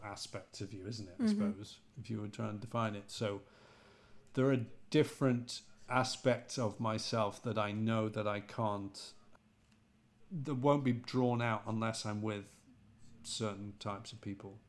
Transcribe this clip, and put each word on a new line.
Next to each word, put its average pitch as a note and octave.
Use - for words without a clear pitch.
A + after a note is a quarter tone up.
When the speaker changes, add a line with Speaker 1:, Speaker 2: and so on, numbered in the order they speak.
Speaker 1:
aspects -
of G2
you, F#2+
isn't G#2+
it? F2
I B3
Speaker 2:
Mm-hmm. A3
Speaker 1:
suppose, G#2
if A2
you G#2+
were G#2
trying G#2+
to -
define A2+
it. G2+
So G2+
there C3+
are B2+
different B2+
aspects B2
of G#2+
myself A2
that A2
I G#2
know A2
that G#2+
I G#2
can't, G2+
that D3
won't C#3+
be B2
drawn A#2+
out A2+
unless A2+
I'm G#2+
with G#2
certain G2+
types G#2
of A2
people G2+